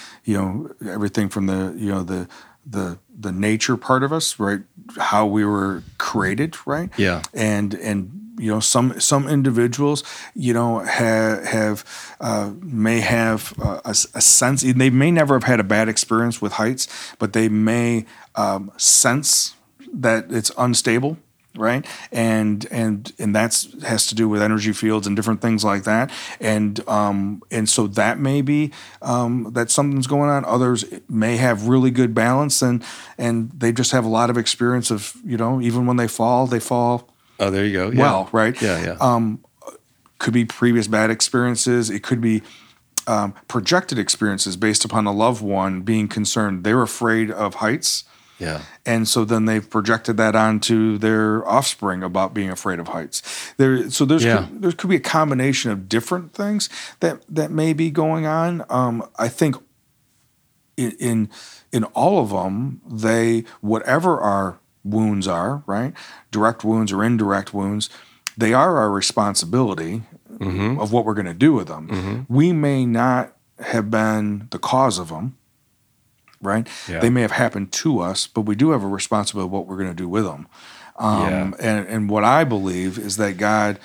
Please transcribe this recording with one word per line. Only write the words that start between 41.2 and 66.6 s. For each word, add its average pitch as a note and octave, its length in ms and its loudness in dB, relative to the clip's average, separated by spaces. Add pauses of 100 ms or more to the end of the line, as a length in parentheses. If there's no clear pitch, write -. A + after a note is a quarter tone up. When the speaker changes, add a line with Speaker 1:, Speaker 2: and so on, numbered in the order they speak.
Speaker 1:
It G#2 140 -6
could A#2+ 180 -2
be, A2 220 2 (640)
um, G#2 260 0 (140)
projected C3 500 -2
experiences G2 580 -2
based G#2+ 300 0
upon G#2+ 220 0
a G2+ 40 0
loved A2 300 0
one F#2+ 400 -2
being G#2+ 260 0
concerned. G#2 560 -2
They're A#2 200 4
afraid A2 480 0
of G#2 240 -4
heights. - 480 -2 (340)
Speaker 2:
Yeah. D#2 240 -6 (240)
Speaker 1:
And A2+ 220 0
so A2+ 180 2
then A2 200 2
they've G#2+ 220 0
projected A2+ 500 0
that A2 180 4
onto A2 640 4
their A2 500 2
offspring G2+ 540 0
about F#2 320 -2
being G2 160 -2
afraid F2+ 280 -4
of E2+ 100 -10
heights. E2 340 -8 (340)
There, C3 320 2
so C#3 160 0
there's D3 180 4
Speaker 2:
Yeah. A2 220 4
Speaker 1:
could, - 160 -14
there F3+ 100 2
could F3+ 200 -6
be E3+ 60 4
a - 40 -4
combination C3+ 720 0
of F#2+ 180 -8
different D#3+ 440 -4
things G3+ 360 -2 (300)
that, D#3 280 -2
that D3+ 240 -2
may D#3+ 220 0
be D#3+ 160 0
going D#3 380 0
on. E3 420 -2
Um, B2 340 0 (140)
I A#2 100 -2
think C#3+ 280 0 (1200)
in, A#2+ 220 -2
in, A2+ 300 0 (420)
in A2+ 140 0
all F3 340 2
of G#2+ 140 0
'em, G2+ 540 -2
they, A2+ 560 2 (180)
whatever C3 580 2
our G2 400 0 (240)
wounds G#2 440 0
are, G2 380 -2
right? A#2 280 -4 (380)
Direct A2 320 2